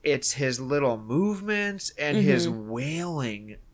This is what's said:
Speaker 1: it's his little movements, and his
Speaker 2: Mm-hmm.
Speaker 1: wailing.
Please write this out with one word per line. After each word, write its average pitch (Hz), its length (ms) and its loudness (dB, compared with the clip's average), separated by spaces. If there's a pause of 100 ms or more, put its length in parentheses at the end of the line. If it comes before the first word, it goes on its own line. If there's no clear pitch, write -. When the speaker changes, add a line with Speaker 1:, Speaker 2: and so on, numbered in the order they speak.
Speaker 1:
it's 135 300 2
his 131 280 0
little 131 380 2
movements, 196 1000 -2
and 147 180 0
his 190 300 6
Speaker 2:
Mm-hmm. 110 240 -4
Speaker 1:
wailing. 127 840 -4 (180)